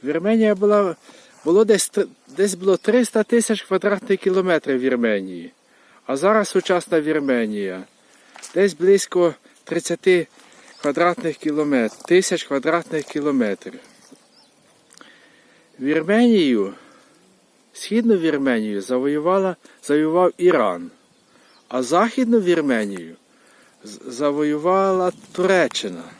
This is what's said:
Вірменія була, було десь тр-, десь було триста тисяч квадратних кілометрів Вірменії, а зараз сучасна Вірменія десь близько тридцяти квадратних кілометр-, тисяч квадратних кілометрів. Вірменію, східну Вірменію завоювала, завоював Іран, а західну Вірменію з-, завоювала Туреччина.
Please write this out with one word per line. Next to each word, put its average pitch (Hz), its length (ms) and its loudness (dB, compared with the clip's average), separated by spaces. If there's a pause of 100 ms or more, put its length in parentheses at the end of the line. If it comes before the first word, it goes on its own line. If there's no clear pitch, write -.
Вірменія 208 520 2
була, 202 400 2 (500)
було 190 200 4
десь 202 260 2
тр-, 190 160 -2 (200)
десь 185 280 -4
було 185 220 2
триста 226 460 0
тисяч 226 380 0
квадратних 196 580 -2
кілометрів 180 600 0
Вірменії, 101 720 -2 (540)
а 135 120 -4
зараз 202 320 2
сучасна 180 520 0
Вірменія 113 800 -2 (720)
десь 185 200 0
близько 180 600 2 (280)
тридцяти 170 640 -2 (560)
квадратних 165 540 -2
кілометр-, 147 680 -2
тисяч - 360 2
квадратних 156 640 -4
кілометрів. 131 760 -4 (2000)
Вірменію, 156 960 2 (1000)
східну 220 440 0
Вірменію 131 640 0
завоювала, 151 720 -2 (280)
завоював 156 540 2
Іран, 107 540 0 (760)
а 131 160 -4
західну 226 560 2
Вірменію 113 760 -2 (680)
з-, 107 240 -20
завоювала 151 1040 0 (200)
Туреччина. 180 720 0 (160)